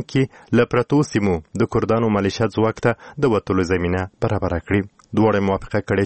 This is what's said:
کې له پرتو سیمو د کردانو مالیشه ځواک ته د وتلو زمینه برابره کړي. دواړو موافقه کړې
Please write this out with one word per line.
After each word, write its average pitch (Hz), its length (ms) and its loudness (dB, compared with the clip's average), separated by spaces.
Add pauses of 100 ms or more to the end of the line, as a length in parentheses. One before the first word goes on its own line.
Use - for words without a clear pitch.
کې 131 200 -2 (280)
له 117 200 4
پرتو 127 280 0 (120)
سیمو 101 240 0 (240)
د - 140 0
کردانو 110 420 0
مالیشه 101 360 0
ځواک 110 320 0
ته 120 80 4 (240)
د 139 160 0
وتلو 95 320 0
زمینه 90 380 -2 (200)
برابره 92 380 -2
کړي. 98 220 0 (360)
دواړو 101 320 2
موافقه 98 380 -4
کړې 101 180 0